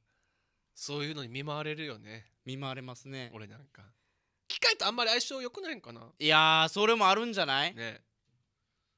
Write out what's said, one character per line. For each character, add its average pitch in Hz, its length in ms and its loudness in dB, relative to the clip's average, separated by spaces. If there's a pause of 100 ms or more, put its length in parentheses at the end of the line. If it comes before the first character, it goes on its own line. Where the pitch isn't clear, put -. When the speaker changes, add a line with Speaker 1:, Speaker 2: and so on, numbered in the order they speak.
(760)
Speaker 1:
そ 147 260 -8
う 143 40 -4
い 156 80 -6
う - 20 -10
の 143 80 -10
に 120 60 -10
見 131 140 -8
舞 147 140 -6
わ 151 80 -6
れ 151 100 -6
る 156 100 -8
よ 127 140 -10
ね。 107 280 -16 (180)
Speaker 2:
見 131 120 -8
舞 139 120 -8
わ 131 60 -6
れ 131 80 -10
ま 127 140 -14
す - 120 -20
ね。 131 260 -12
Speaker 1:
俺 107 120 -14
な 104 120 -20
ん 139 80 -20
か。 - 180 -20 (640)
機 - 120 -4
械 453 160 4
と - 100 -2
あ 208 40 4
ん 233 60 -4
ま 240 80 0
り 220 60 2
相 240 100 2
性 262 220 -6
良 247 80 -8
く 403 100 -12
な 339 120 -8
い 254 40 -8
ん 196 40 -16
か 117 120 -16
な？ 117 260 -18
Speaker 2:
い 151 80 -2
や 160 400 8
ー、 - 20 -6
そ 208 180 2
れ 233 80 6
も 208 140 6
あ 196 60 8
る 226 120 2
ん 233 60 -6
じ 196 80 -2
ゃ 160 60 2
な 139 200 2
い？ 170 80 -6
Speaker 1:
ね。 113 280 -10 (960)